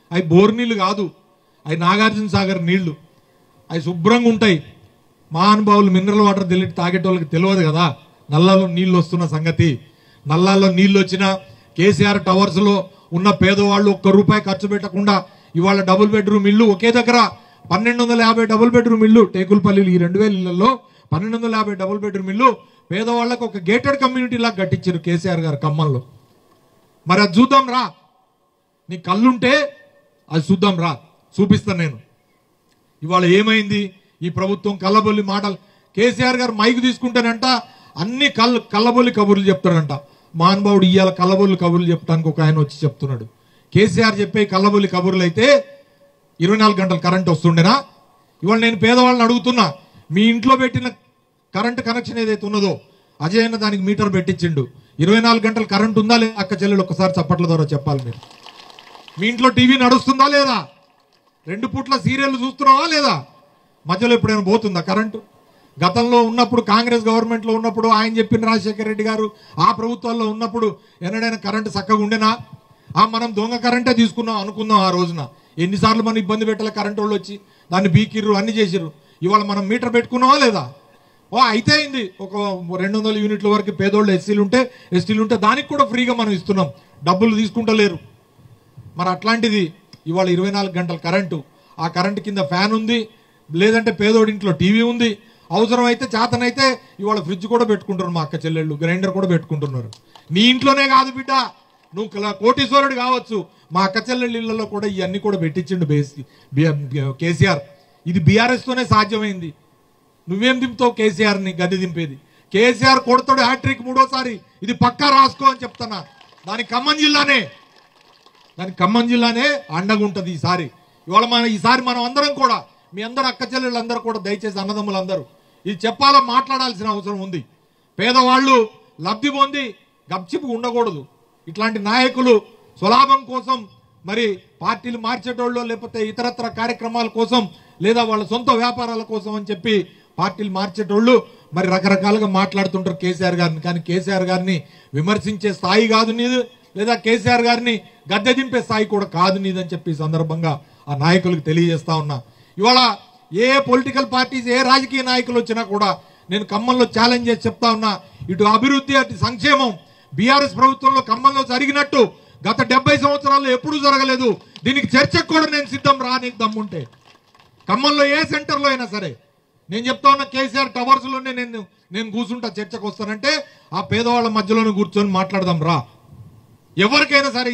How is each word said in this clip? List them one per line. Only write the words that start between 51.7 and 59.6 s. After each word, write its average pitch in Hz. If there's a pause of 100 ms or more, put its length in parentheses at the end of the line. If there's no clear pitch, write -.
కనెక్షన్ 233
ఏదైతే 214
ఉన్నదో 202 (400)
అజయ్ 190
అన్న 226
దానికి 208
మీటర్ 202
పెట్టించిండు, 170 (320)
ఇరవై 202
నాలుగు 226
గంటలు 220
కరెంట్ 202
ఉందా 220
లేదా? 220
అక్క 190
చెల్లెలు 196
ఒక్కసారి 185
చప్పట్ల 165
ద్వారా 160
చెప్పాలి 143
మీరు. 117 (1000)
మీ 208
ఇంట్లో 240
టీవీ 247